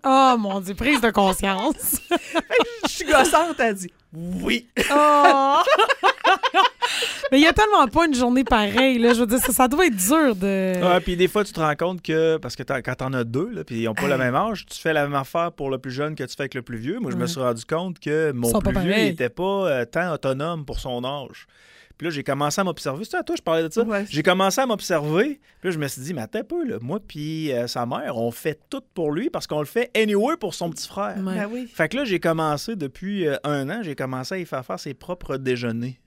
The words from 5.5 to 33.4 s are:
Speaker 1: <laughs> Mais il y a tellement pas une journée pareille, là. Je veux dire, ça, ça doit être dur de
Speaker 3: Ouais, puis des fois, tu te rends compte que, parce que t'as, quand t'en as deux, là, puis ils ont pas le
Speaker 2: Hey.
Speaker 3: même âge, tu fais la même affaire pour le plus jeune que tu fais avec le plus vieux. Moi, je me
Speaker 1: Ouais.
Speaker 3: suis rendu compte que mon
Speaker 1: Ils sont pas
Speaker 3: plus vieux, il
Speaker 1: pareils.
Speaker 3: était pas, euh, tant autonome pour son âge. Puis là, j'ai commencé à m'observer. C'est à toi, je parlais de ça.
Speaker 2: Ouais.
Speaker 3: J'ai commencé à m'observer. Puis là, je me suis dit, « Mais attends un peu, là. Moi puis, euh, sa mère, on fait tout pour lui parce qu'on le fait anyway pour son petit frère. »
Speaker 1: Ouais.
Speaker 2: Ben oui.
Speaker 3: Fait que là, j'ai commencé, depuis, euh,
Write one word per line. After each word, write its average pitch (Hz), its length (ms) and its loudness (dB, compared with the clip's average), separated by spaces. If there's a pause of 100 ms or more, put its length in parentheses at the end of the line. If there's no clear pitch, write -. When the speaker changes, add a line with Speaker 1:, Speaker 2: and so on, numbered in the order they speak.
Speaker 1:
<laughs> 523 460 2 (1200)
Mais 262 80 6
il 294 60 8
y - 20 8
a 339 60 6
tellement 403 360 4
pas 330 180 2
une 302 80 2
journée 247 300 2
pareille, 233 540 2
là. 233 160 6
Je 226 60 0
veux 240 60 4
dire, 233 120 2
ça, 240 140 0
ça 254 160 6
doit 302 180 4
être 240 100 2
dur 240 400 4
de 185 460 0
Speaker 3:
Ouais, 180 180 4
puis 180 160 -4
des 180 120 4
fois, 208 160 0
tu - 80 -10
te - 80 -6
rends 151 160 2
compte 175 260 -4
que, 160 340 2
parce 131 200 -8
que 143 60 -10
t'as, 131 200 -4
quand 127 140 -6
t'en 131 180 -4
as 123 100 0
deux, 131 260 -4
là, 175 140 -10
puis 113 180 -6
ils 113 60 0
ont 110 60 -2
pas 139 120 -2
le 143 60 2
Speaker 2:
Hey. 131 60 0
Speaker 3:
même 127 160 0
âge, 196 320 -2
tu - 120 -16
fais 160 140 -2
la 147 120 2
même 143 100 -4
affaire 165 380 -2
pour 139 180 -6
le 131 80 -2
plus 131 140 -10
jeune 147 220 -4
que 139 100 -8
tu 120 120 -12
fais 143 60 -4
avec 135 120 -6
le 127 80 -6
plus 117 140 -10
vieux. 139 240 -4
Moi, 165 100 -4
je 120 60 -4
me 117 60 0
Speaker 1:
Ouais. 120 60 -2
Speaker 3:
suis 170 120 -6
rendu 120 240 -2
compte 170 340 -4
que 151 340 0
mon 120 160 -4
Speaker 1:
Ils - 40 0
sont 214 80 2
pas 202 120 0
Speaker 3:
plus 190 80 0
vieux, 180 100 0
il 202 40 2
Speaker 1:
pareils. 202 140 2
Speaker 3:
était 156 220 -2
pas, - 120 -8 (280)
euh, 127 160 0
tant 170 260 -2
autonome 143 540 -4
pour 135 120 -6
son 123 260 -6
âge. 135 420 -10 (500)
Puis 151 120 -8
là, - 20 -2
j'ai 143 140 -6
commencé 143 360 0
à 196 40 2
m'observer. 156 440 -4
C'est - 80 -6
à 349 60 -2
toi, 330 140 -4
je - 60 -6
parlais 165 240 2
de 156 60 -6
ça. 226 100 0
Speaker 2:
Ouais. 208 280 -2
Speaker 3:
J'ai 151 120 -2
commencé 190 380 4
à 269 60 2
m'observer. 190 720 0 (200)
Puis 180 80 -4
là, - 20 -2
je 165 80 -4
me 147 100 -2
suis 127 140 -10
dit, « 165 120 -8
Mais 127 80 -6
attends 185 180 -6
un - 40 -8
peu, 339 220 -4
là. 233 140 -4
Moi 147 260 -6
puis, 156 460 -6
euh, 120 140 0
sa 120 200 -4
mère, 202 300 -6
on 117 140 -2
fait 147 280 -6 (100)
tout 269 140 -8 (120)
pour 151 180 -2
lui 220 180 -2
parce 147 160 -8
qu'on 151 140 -2
le 147 60 -4
fait 233 300 -4
anyway 220 400 2
pour 185 180 -6
son 175 160 -6
petit - 180 -12
frère. » 202 360 -6
Speaker 1:
Ouais. 190 100 -4
Speaker 2:
Ben 208 160 -4
oui. 247 220 -8
Speaker 3:
Fait 160 160 0
que 226 80 -4
là, 285 80 -2
j'ai 190 160 -2
commencé, 160 560 -2
depuis, 180 500 -4
euh, 143 180 0